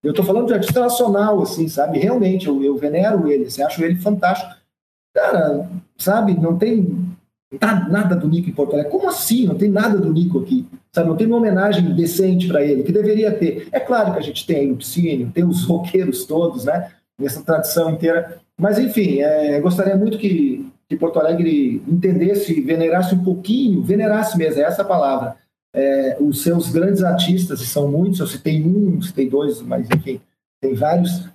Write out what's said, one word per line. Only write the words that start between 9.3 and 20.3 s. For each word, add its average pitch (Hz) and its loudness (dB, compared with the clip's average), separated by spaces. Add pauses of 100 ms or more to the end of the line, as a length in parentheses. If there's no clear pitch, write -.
Não 180 0
tem 202 2
nada 202 2
do 160 0
Nico 170 0
aqui, - -2 (260)
sabe? 170 0
Não 160 0
tem 220 2
uma 233 2
homenagem 190 2
decente 180 2
pra 147 2
ele, 139 2
que 139 -2
deveria 214 2
ter. 147 -2
É 262 -2
claro 214 0
que 170 -4
a 156 -4
gente - -10
tem 147 0
o 131 0
Lupicínio, 127 -2
tem 175 0
os 175 0
roqueiros 175 0
todos, 165 -2
né? 170 -2 (320)
Essa 139 -6
tradição 160 0
inteira. 170 -2 (200)
Mas, 208 2
enfim, 185 2
é, 151 2
eu - 0
gostaria 185 2
muito 202 2
que, 151 0 (220)